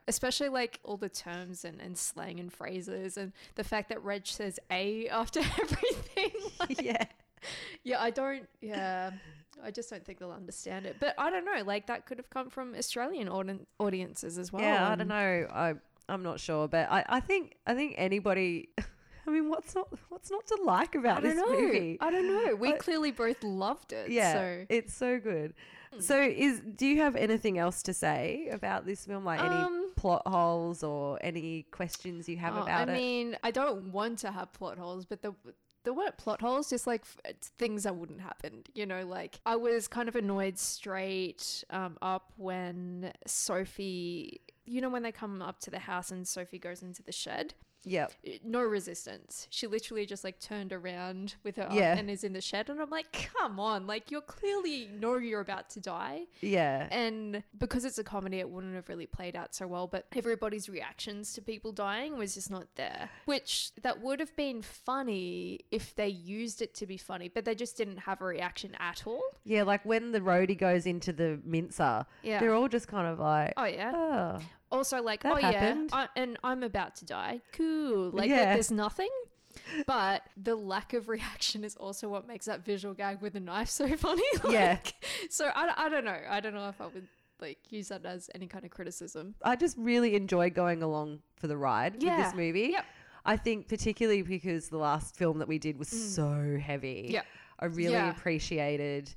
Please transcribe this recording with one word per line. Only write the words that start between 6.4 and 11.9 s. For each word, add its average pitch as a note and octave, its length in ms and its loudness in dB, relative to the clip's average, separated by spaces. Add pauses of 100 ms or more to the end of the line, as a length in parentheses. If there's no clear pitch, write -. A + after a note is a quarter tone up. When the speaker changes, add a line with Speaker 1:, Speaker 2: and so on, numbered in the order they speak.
Speaker 1:
Like, D#4+ 240 -2
Speaker 2:
<laughs> - 0 -
Yeah. A#3 220 0 (800)
Speaker 1:
yeah, B3 180 0
I A#3 80 2
don't, C4+ 360 -2 (140)
yeah, F#3+ 520 -4 (520)
I A3 60 -8
just A#3 200 -8
don't F#3 140 -12
think F#3 140 -16
they'll F3+ 140 -10
understand F#3+ 540 -10
it. - 140 -8
But C#4+ 180 2
I D4 120 2
don't F4+ 160 0
know, G4 180 0
like, G3+ 220 -2
that B3 200 -4